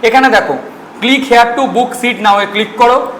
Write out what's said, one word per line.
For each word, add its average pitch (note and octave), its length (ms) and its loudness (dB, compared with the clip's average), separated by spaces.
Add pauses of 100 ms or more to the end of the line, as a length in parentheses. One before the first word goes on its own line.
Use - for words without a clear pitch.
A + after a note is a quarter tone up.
এখানে C4 200 4 (100)
দেখো D3 180 0 (460)
click C4 300 0
here A#3+ 260 4
to C#4 60 -2 (120)
book B3 160 0 (100)
seat A#3+ 240 -4
now G3+ 180 4
এ - 100 -2
ক্লিক G#3 180 -4 (100)
করো। A#3+ 160 4 (220)